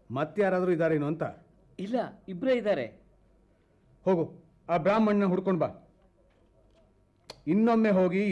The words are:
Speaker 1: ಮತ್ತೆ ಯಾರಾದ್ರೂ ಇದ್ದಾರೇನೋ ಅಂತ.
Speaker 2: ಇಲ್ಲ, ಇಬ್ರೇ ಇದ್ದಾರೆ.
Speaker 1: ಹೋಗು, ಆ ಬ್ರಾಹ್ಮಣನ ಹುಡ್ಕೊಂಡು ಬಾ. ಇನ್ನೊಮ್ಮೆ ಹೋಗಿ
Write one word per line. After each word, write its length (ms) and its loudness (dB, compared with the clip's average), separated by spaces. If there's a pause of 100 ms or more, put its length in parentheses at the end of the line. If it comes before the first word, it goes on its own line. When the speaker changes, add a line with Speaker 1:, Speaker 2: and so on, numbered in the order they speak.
(100)
Speaker 1:
ಮತ್ತೆ 320 -4
ಯಾರಾದ್ರೂ 340 0
ಇದ್ದಾರೇನೋ 300 0
ಅಂತ. 180 -4 (540)
Speaker 2:
ಇಲ್ಲ, 180 -6 (320)
ಇಬ್ರೇ 320 -2
ಇದ್ದಾರೆ. 260 -2 (1200)
Speaker 1:
ಹೋಗು, 180 2 (440)
ಆ 80 0 (100)
ಬ್ರಾಹ್ಮಣನ 480 2
ಹುಡ್ಕೊಂಡು 300 0
ಬಾ. 60 -2 (1800)
ಇನ್ನೊಮ್ಮೆ 440 4
ಹೋಗಿ 420 2